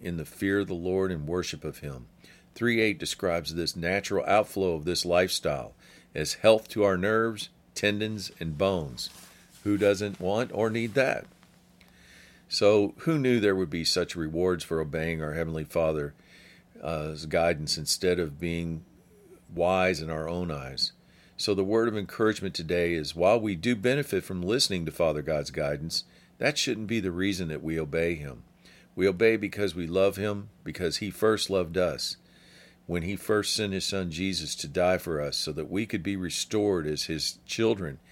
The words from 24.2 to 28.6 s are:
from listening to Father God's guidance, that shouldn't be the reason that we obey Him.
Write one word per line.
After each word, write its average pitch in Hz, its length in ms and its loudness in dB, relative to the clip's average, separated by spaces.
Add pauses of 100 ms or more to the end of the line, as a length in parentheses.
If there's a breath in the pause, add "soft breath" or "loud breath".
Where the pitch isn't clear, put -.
from 92 160 -6
listening 92 460 2
to 78 60 -6
Father 78 280 2
God's 73 300 -2
guidance, 73 540 -4 (340 soft breath)
that 143 180 0
shouldn't 110 300 -2
be 110 140 0
the 95 100 0
reason 90 380 0
that 73 140 -4
we 80 160 -2
obey 82 360 0
Him. 69 280 -10 (520 loud breath)